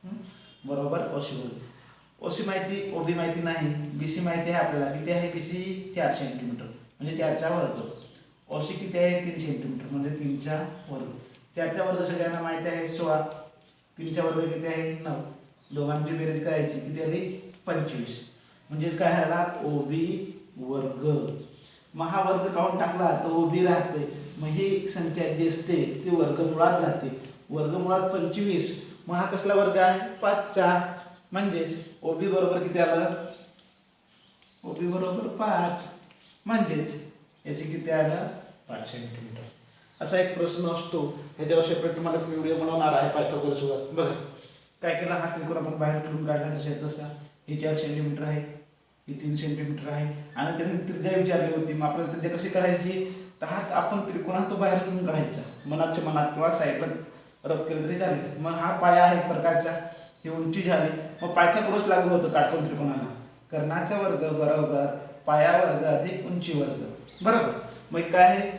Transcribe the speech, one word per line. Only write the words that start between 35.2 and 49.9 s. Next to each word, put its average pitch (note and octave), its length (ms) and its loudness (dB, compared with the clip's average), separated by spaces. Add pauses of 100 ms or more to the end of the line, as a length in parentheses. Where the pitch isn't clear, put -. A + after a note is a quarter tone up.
पाच. F3+ 460 0 (640)
म्हणजेच E3 460 0 (540)
याचे D3 180 -6
किती D#3+ 260 -4
आलं? D#3 360 2 (420)
पाच A2 220 -10
सेंटीमीटर. A#2 520 -12 (580)
असा F#3 180 0
एक F3+ 200 2
प्रश्न E3+ 340 0
असतो, - 280 -4 (360)
ह्याच्यावर E3 280 4
सेपरेट E3 320 0
तुम्हाला E3 220 0
मी D#3+ 180 -4
व्हिडिओ D#3+ 200 0
बनवणार D#3+ 360 2
आहे C#3 220 4
पायथागोरसवर. C#3+ 720 0 (100)
बघा, E3 200 0 (680)
काय E3+ 120 0
केलं? E3+ 200 -2
हा E3+ 220 -2
त्रिकोण D#3+ 200 -4
आपण D#3 220 -4
बाहेर D#3 180 2
उचलून D3+ 300 -4
काढला D3+ 280 0
जसा D3 320 -4
तसा. D3+ 220 -8 (400)
ही D3+ 120 -4
चार D#3 160 2
सेंटीमीटर D3 460 -2
आहे, D3+ 180 -2 (680)
ही C#3 140 -8
तीन D3 140 -2
सेंटीमीटर D3 560 -4